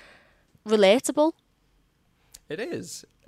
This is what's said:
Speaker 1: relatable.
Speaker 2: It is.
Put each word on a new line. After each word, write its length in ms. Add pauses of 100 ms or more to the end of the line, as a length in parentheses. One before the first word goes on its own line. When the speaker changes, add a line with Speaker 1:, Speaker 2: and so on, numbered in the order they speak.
(680)
Speaker 1:
relatable. 680 (1160)
Speaker 2:
It 100
is. 460 (220)